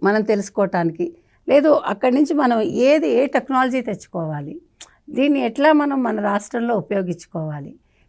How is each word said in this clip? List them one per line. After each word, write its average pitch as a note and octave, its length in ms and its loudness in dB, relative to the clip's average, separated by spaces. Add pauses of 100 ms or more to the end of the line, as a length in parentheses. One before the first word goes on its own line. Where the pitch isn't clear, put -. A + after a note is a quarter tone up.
మనం G#3 200 2
తెలుసుకోవటానికి, G3 920 -2 (320)
లేదు C#4+ 200 6
అక్కడి - 460 2
నుంచి D4 200 2
మనం B3 260 2
ఏది, C#4 480 2
ఏ B3+ 180 2
టెక్నాలజీ C4 540 -2
తెచ్చుకోవాలి, E3 800 -8 (500)
దీన్ని C#4 300 0
ఎట్లా C4 320 2
మనం C#4+ 300 0
మన A3 180 -2
రాష్ట్రంలో G#3 560 -2
ఉపయోగించుకోవాలి, E3 1000 -6 (340)